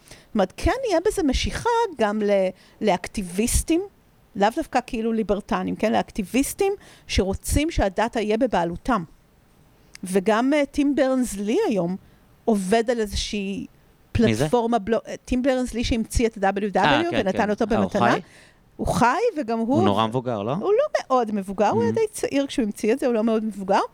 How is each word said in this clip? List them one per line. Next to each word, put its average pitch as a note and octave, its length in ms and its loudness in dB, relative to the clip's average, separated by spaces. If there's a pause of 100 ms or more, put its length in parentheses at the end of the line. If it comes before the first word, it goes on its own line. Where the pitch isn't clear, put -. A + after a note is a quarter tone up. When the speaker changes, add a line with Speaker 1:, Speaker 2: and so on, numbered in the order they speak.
Speaker 1:
זאת - 260 -12
אומרת, G3 220 2
כן - 140 0 (180)
יהיה E4 180 2
בזה G4+ 160 0
משיכה - 460 -2 (300)
גם G#3+ 220 0
ל-, G3+ 280 2 (320)
לאקטיביסטים, G#3 1000 0 (540)
לאו G3 200 2
דווקא D4+ 320 -2
כאילו A3+ 260 -2
ליברטנים, G#3 640 -2
כן? A3 180 0
לאקטיביסטים A3+ 800 -2 (340)
שרוצים B3 640 0
שהדאטה A3 500 0
יהיה G#3 160 0
בבעלותם. G3 680 0 (1000)
וגם, G#3 500 2
אה, D4 120 2
טים C#4+ 300 0
ברנס C4 420 0
לי G3+ 200 -2 (100)
היום F#3 280 -2 (500)
עובד A3 460 0
על A#3+ 80 -2
איזושהי G3+ 680 -4 (540)
Speaker 2:
מי G#3+ 160 4
זה? A2+ 80 0
Speaker 1:
פלטפורמה A#3 360 2
בלו-, G#3+ 180 0 (100)
אה, G3 80 -10 (100)
טים B3+ 180 -2
ברנס B3+ 300 0
לי A3+ 100 -2
שהמציא A3+ 440 0
את G3+ 160 -6
ה-W G3 300 0
W G3 40 0
Speaker 2:
אה, A#3+ 240 4 (100)
כן, A#3 80 -2
Speaker 1:
ונתן G3 180 0
Speaker 2:
כן. G#3 120 0
Speaker 1:
אותו G#3 220 0
Speaker 2:
אה, A#3 60 2
הוא - 80 2
Speaker 1:
במתנה. A#2+ 280 2
Speaker 2:
חי? - 60 0 (580)
Speaker 1:
הוא - 100 -6
חי, G#3 180 2 (320)
וגם A3+ 220 -2
הוא A3+ 160 0
Speaker 2:
הוא D#4+ 80 4
נורא G#2 240 2
מבוגר, A#2 360 -4
לא? A2 100 -2
Speaker 1:
הוא F#3+ 80 -4 (120)
לא A#4+ 100 2 (160)
מאוד B3 320 0
מבוגר, G3+ 380 -2
הוא G#4+ 120 0
היה A#4 100 0
Speaker 2:
Mhm. A4+ 40 -2
Speaker 1:
די A4+ 60 0 (100)
צעיר - 360 -2
כשהוא - 180 -2
המציא G#3 280 -2
את C4+ 60 -2
זה, D#4 60 -2
הוא B3 80 2
לא G#3+ 100 0
מאוד A3 220 0
מבוגר. G3 340 0 (140)